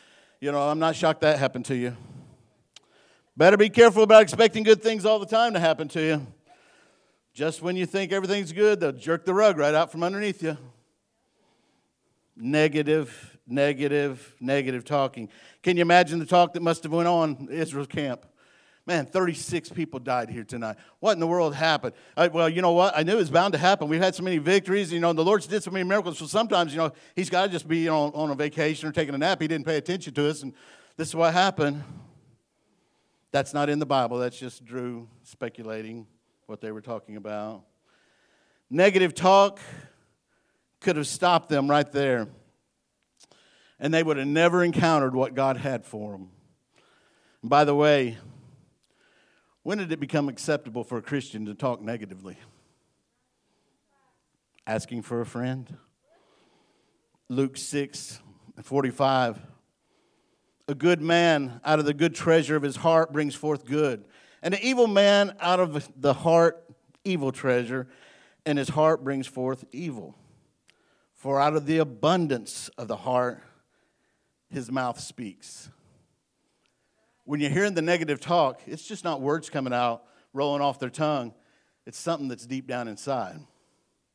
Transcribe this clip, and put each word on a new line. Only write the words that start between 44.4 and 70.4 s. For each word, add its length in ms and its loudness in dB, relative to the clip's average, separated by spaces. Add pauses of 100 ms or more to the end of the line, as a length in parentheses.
encountered 520 2
what 180 0
God 240 0
had 280 -6
for 260 -12
them. 180 -16 (1120)
And 80 -10
by 140 8
the 100 2
way, 440 2 (1500)
when 160 -4
did 120 -6
it 80 -6
become 300 -2
acceptable 540 -6
for 160 -8
a 20 -10
Christian 460 -8
to 80 -10
talk 260 -4
negatively? 560 -12 (2250)
Asking 340 -6
for 200 -6
a 40 -4
friend? 500 -8 (1500)
Luke 300 -2
six 600 -8 (420)
forty-five. 800 0 (1300)
"A 80 -6
good 260 2
man 640 2
out 140 4
of 60 0
the 100 0
good 180 0
treasure 420 2
of 60 0
his 140 -4
heart 360 2
brings 220 -4
forth 320 -6
good. 400 -2 (380)
And 100 -2
an 80 -4
evil 240 2
man 540 4
out 200 2
of 400 -2
the 140 2
heart, 560 2 (340)
evil 280 -2
treasure, 560 -2 (580)
and 140 0
his 100 -4
heart 340 2
brings 220 -6
forth 460 -8
evil. 440 -12 (1000)